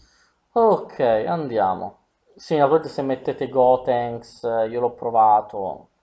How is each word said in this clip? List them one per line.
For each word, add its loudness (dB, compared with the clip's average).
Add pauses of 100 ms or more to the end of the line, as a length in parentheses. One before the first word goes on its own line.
(520)
Ok, 2
andiamo. -2 (360)
Sì, -6
naturalmente 2
se -8
mettete -6
Gotenks, 0
eh, -2
io -6
l'ho -2
provato. 0 (120)